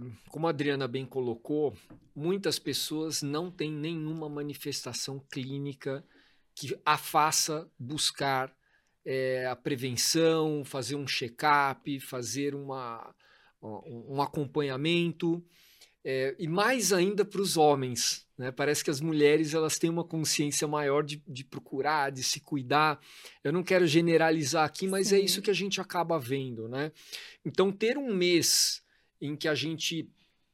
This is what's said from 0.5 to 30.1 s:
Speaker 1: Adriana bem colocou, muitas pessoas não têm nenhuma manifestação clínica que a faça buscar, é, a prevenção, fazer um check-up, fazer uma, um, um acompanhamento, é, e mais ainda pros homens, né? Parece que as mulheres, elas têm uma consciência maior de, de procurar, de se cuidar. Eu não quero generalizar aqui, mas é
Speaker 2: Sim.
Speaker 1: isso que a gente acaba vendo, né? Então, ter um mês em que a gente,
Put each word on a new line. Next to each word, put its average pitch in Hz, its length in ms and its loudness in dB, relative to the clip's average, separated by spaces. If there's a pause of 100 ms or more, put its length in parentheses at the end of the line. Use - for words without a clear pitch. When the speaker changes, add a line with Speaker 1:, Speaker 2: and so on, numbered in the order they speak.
Speaker 1:
Adriana 143 360 0
bem 131 180 -4
colocou, 127 720 -2 (380)
muitas 185 460 -2
pessoas 151 640 -4
não 151 280 -4
têm 156 220 -6
nenhuma 156 560 -6
manifestação 143 920 -8 (120)
clínica 139 760 -6 (500)
que - 320 -8
a 151 100 4
faça 156 800 0
buscar, 135 800 -2 (540)
é, 131 380 0
a 123 80 -4
prevenção, 151 1080 0
fazer 135 320 -6
um 143 100 -6
check-up, 139 960 0
fazer 135 560 -4
uma, 131 580 -10 (480)
um, 117 540 -12
um 143 60 2
acompanhamento, 160 1200 -2 (600)
é, 131 340 0
e 165 100 -4
mais 208 440 2
ainda 190 320 4
pros 185 320 -2
homens, 135 680 2 (120)
né? 127 120 -6
Parece 143 320 0
que 175 80 -2
as 139 100 -2
mulheres, 151 540 4
elas 160 240 0
têm 170 120 2
uma 170 120 0
consciência 156 640 0
maior 147 380 2
de, 151 220 -10
de 135 180 -12
procurar, 143 680 -2
de 131 140 -8
se - 160 -2
cuidar. 143 600 2 (440)
Eu 143 80 0
não 175 100 2
quero 180 240 6
generalizar 160 800 4
aqui, 190 240 -2
mas 196 240 0
é 202 60 8
Speaker 2:
Sim. 196 60 6
Speaker 1:
isso 190 180 0
que 214 80 2
a 196 40 4
gente 190 260 -2
acaba 170 380 0
vendo, 123 500 -4
né? 139 220 -4 (540)
Então, 185 260 2
ter 220 280 0
um 262 160 -2
mês - 680 4 (380)
em 143 160 -6
que 147 100 -6
a 151 80 2
gente, 160 540 -4 (460)